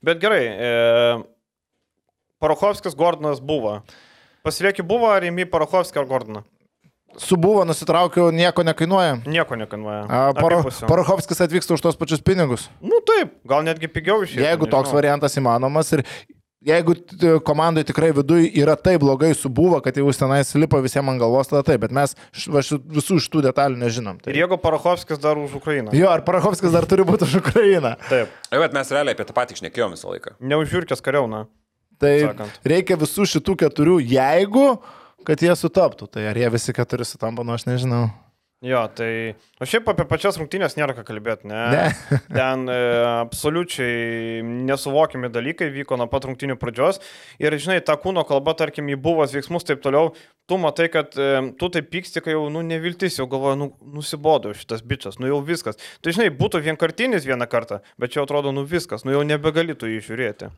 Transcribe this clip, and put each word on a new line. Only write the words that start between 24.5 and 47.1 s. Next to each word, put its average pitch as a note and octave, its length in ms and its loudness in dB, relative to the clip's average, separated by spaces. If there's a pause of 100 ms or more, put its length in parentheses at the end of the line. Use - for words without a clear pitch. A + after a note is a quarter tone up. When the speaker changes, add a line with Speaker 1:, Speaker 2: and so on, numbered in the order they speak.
Speaker 1:
Parachovskis D#3+ 640 0
dar D3+ 160 2
už C#3+ 200 -8
Ukrainą. C3 360 -4
Speaker 2:
Jo, F3+ 160 6
ar D#3+ 160 2
Parachovskis F3 480 2
dar E3 120 2
turi F#3+ 200 4
būti E3+ 220 2
už D3 100 2
Ukrainą? F3 560 2 (160)
Speaker 1:
Taip. A#2+ 240 0 (160)
Speaker 3:
Jo, C3+ 120 2
bet D3 120 0
mes C3+ 160 -2
realiai C#3 240 0
apie G#2+ 120 -6
tą - 120 -6
patį A#2+ 200 -4
šnekėjom G2 360 -4
visą - 160 -12
laiką. - 280 -12
Speaker 1:
Ne C3+ 200 -2
už D#3 160 -2
žiurkės F3 280 -4
kariauną, A#2 440 -2 (540)
Speaker 2:
Tai C#3+ 200 4
Speaker 1:
sakant. G#2+ 420 -4
Speaker 2:
reikia F3+ 320 2
visų D#3+ 320 0
šitų F3 320 0
keturių, D#3+ 440 4
jeigu, E3 640 4 (580)
kad D#3 160 0
jie E3+ 160 4
sutaptų. D#3+ 480 0
Tai G#2+ 240 -6
ar G#2+ 80 -4
jie A#2+ 120 2
visi A#2 240 -2
keturi A#2+ 280 -4
sutampa, A#2 400 -8
nu A#2 120 -4
aš A#2 120 -8
nežinau. B2 380 0 (580)
Speaker 1:
Jo, B2 280 0
tai, A2+ 440 -6 (240)
o B2+ 80 -8
šiaip A3+ 200 -2
apie F3+ 200 -2
pačias F3+ 280 -2
rungtynės E3 400 -4
nėra C3+ 200 -2
ką A#2 120 -14
kalbėt, G#2+ 400 -8
ne? G#2 120 -8 (120)
Speaker 2:
Ne. D3+ 120 2 (280)
<laughs> - 280 -2
Speaker 1:
Ten, C3 280 0
e, B2 120 -2 (420)
absoliučiai A#2 1200 -4
nesuvokiami C3 880 -2
dalykai C#3 400 -4
vyko C3+ 280 -6
nuo A#2+ 120 -2
pat C3+ 160 -4
rungtynių C3 320 -8
pradžios. B2+ 400 -2 (380)